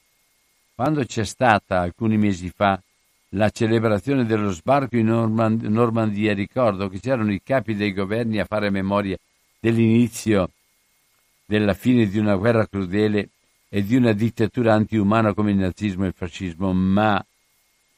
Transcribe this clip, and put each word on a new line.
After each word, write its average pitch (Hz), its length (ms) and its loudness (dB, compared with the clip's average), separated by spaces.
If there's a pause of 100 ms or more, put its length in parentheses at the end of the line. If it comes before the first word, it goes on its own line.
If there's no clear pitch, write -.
(760)
Quando 143 300 -2
c'è 107 200 -4
stata, 101 560 0
alcuni 107 380 -2
mesi 92 320 0
fa, 98 280 0 (520)
la 104 180 2
celebrazione 113 800 0
dello 104 240 0
sbarco 120 480 -2
in 110 80 2
Norman-, 113 560 0
Normandia, 110 720 0
ricordo 98 560 -2
che 95 100 -12
c'erano 113 320 -2
i 95 100 -4
capi 113 320 -4
dei 101 200 -2
governi 107 440 -4
a 90 60 -2
fare 104 240 -4
memoria 98 500 -2 (400)
dell'inizio 113 920 2 (1000)
della 104 240 0
fine 117 340 2
di 98 120 -2
una 104 180 2
guerra 110 300 0
crudele 101 640 -2 (400)
e 101 120 -2
di 107 140 0
una 120 160 4
dittatura 110 640 0
antiumana 107 580 2
come 104 200 0
il 101 40 2
nazismo 95 480 -2
e 92 40 0
il 85 40 -4
fascismo, 92 640 -6
ma 95 500 2 (720)